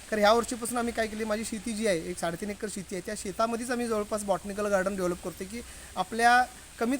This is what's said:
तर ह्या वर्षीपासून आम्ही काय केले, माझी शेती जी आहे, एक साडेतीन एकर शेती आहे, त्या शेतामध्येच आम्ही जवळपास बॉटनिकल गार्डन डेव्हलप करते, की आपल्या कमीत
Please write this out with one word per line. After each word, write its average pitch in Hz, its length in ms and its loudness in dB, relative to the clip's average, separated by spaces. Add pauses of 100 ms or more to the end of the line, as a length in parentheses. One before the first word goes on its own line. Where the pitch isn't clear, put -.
(100)
तर 214 80 0
ह्या 208 140 8
वर्षीपासून 233 460 0
आम्ही 233 160 0
काय 220 120 0
केले, 214 180 -6
माझी 220 200 -2
शेती 220 280 -4
जी 220 140 -2
आहे, 175 240 2
एक 180 80 -6
साडेतीन 170 320 -4
एकर 208 180 -6
शेती 190 260 -8
आहे, 180 120 -4
त्या 214 120 -6
शेतामध्येच 226 520 -2
आम्ही 240 160 0
जवळपास 208 380 -2
बॉटनिकल 202 420 -2
गार्डन 196 300 2
डेव्हलप 180 280 -2
करते, 185 200 -8
की 208 160 -8 (360)
आपल्या 233 480 4 (340)
कमीत 247 220 2